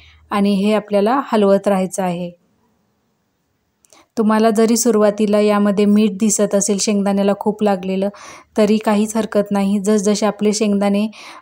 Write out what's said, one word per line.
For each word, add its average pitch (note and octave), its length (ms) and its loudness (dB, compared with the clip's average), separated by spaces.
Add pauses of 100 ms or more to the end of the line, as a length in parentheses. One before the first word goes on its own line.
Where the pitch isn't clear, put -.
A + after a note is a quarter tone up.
(300)
आणि G3+ 240 0
हे G3+ 180 0
आपल्याला G#3+ 520 0
हलवत G3+ 440 2
राहायचं F#3+ 340 -2
आहे. F3 380 -6 (1800)
तुम्हाला A3 320 2
जरी A3+ 260 2
सुरुवातीला G#3 640 2
यामध्ये G#3 440 2
मीठ G#3 260 4
दिसत G3+ 440 0
असेल G3 260 0
शेंगदाण्याला G3 600 0
खूप G#3 220 -4
लागलेलं, F#3+ 460 -2 (480)
तरी G#3+ 220 2
काहीच G#3+ 380 -2
हरकत G3+ 340 -2
नाही. G3+ 280 0
जसजसे G#3 480 0
आपले G#3 260 -2
शेंगदाणे, G3+ 560 0 (340)